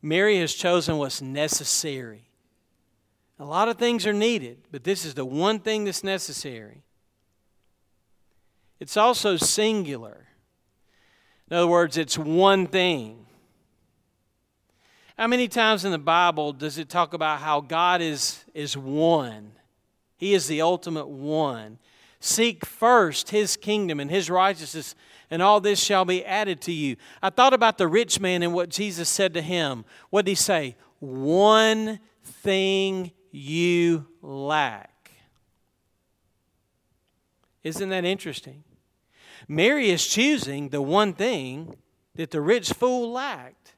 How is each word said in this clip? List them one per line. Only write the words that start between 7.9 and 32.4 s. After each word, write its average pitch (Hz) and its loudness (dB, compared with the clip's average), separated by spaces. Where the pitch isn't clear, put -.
It's - -4
also 214 4
singular. 156 -2
In 170 0
other 175 4
words, 170 2
it's 160 -4
one 180 4
thing. 147 -2
How 226 0
many 247 2
times 220 2
in 196 0
the 160 -2
Bible 160 2
does 143 -8
it 151 -12
talk 170 -2
about 156 -2
how 151 0
God 170 0
is, 156 -6
is 147 -8
one? 135 0
He 196 0
is 160 2
the 156 -2
ultimate 165 -2
one. 135 -4
"Seek 220 -2
first 220 2
his 208 -2
kingdom 202 -2
and 143 -6
his 170 -2
righteousness, 175 0
and 165 -2
all 208 6
this 202 0
shall 190 2
be 180 -2
added 190 -4
to 170 -8
you." 147 -4
I 190 0
thought 262 6
about 226 4
the 185 2
rich 214 2
man 180 0
and 175 0
what 175 -2
Jesus 175 -4
said 190 0
to 170 -4
him. 151 -2
What 202 4
did 196 0
he 185 0
say? 156 0
"One 214 4
thing 190 -2